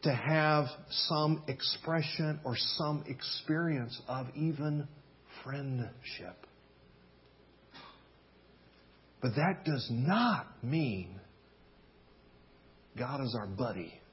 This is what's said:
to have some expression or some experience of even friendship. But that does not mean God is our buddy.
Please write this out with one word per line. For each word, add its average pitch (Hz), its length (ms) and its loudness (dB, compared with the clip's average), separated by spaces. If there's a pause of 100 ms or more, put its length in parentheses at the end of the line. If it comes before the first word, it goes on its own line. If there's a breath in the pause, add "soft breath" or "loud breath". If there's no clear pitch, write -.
to 147 100 4
have 151 520 6 (260)
some 156 560 2
expression 156 960 0
or 123 140 -2
some 151 500 0
experience 143 1000 -2
of 131 260 -4
even 147 540 0 (560)
friendship. 131 920 -6 (2750 loud breath)
But 123 160 0
that 175 280 2
does 143 240 0
not 175 580 4 (180)
mean 101 560 -2 (1800)
God 127 240 -4
is 120 160 -2
our 104 80 -4
buddy. 95 480 -4 (180)